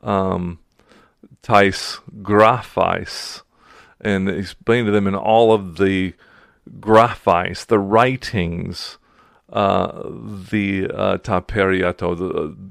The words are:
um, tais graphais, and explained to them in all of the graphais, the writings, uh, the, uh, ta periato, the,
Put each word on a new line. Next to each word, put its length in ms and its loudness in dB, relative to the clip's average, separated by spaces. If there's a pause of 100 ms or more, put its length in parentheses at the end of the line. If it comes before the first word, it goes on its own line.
um, 580 -4 (840)
tais 580 2 (220)
graphais, 1200 0 (580)
and 280 -2
explained 580 -4
to 40 0
them 160 0
in 80 -2
all 380 4
of 240 -2
the 360 0 (680)
graphais, 880 2
the 120 2
writings, 1160 -2 (560)
uh, 380 0 (580)
the, 380 -2
uh, 320 -2
ta 200 -2
periato, 800 -2
the, 380 -6 (160)